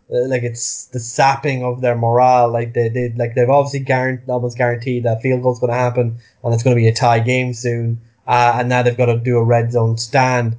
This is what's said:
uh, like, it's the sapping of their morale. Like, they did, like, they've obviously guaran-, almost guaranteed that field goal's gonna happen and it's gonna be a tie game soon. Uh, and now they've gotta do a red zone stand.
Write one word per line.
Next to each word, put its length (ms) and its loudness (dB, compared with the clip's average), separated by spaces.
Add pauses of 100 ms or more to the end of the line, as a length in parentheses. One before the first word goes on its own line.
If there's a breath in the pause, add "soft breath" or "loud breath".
(140)
uh, 140 0
like, 160 -2
it's 440 -8
the 120 -10
sapping 640 -2
of 180 -6
their 140 0
morale. 560 4
Like, 220 -4
they 160 0
did, 280 -4
like, 180 -4
they've 140 2
obviously 340 0
guaran-, 460 -2
almost 280 -4
guaranteed 460 -2
that 180 -2
field 220 0
goal's 160 0
gonna 140 -2
happen 440 0 (260 loud breath)
and 100 -2
it's 100 0
gonna 120 4
be 120 4
a 60 4
tie 260 2
game 340 0
soon. 460 -4 (280 soft breath)
Uh, 320 4
and 100 -2
now 140 2
they've 140 0
gotta 200 2
do 200 0
a 60 2
red 280 2
zone 260 0
stand. 600 0